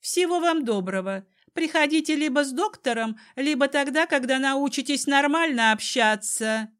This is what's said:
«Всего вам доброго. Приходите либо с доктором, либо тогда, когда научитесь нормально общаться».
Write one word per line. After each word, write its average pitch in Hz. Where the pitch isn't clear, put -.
«Всего 349
вам 330
доброго. 190
Приходите 311
либо 294
с 269
доктором, 240
либо 277
тогда, 285
когда 262
научитесь 269
нормально 285
общаться». 220